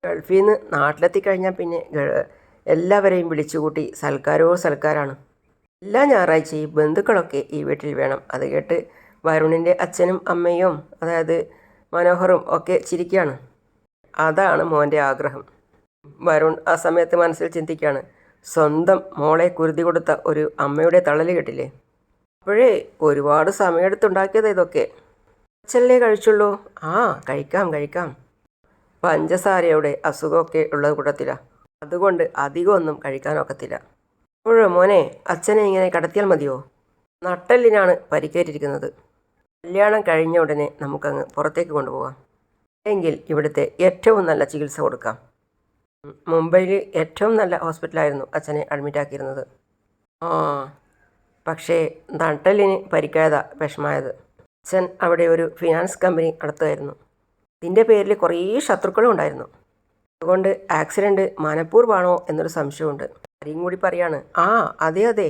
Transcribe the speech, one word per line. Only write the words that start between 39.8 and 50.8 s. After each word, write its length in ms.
കഴിഞ്ഞ 360
ഉടനെ 320
നമുക്കങ്ങ് 440
പുറത്തേക്ക് 360
കൊണ്ടുപോകാം. 440
എങ്കിൽ 280
ഇവിടുത്തെ 360
ഏറ്റവും 460
നല്ല 180
ചികിത്സ 360
കൊടുക്കാം. 380
മുംബൈയിൽ 460
ഏറ്റവും 400
നല്ല 220
ഹോസ്പിറ്റലായിരുന്നു 760
അച്ഛനെ 380
അഡ്മിറ്റാക്കിയിരുന്നത്. 720
ആ, 80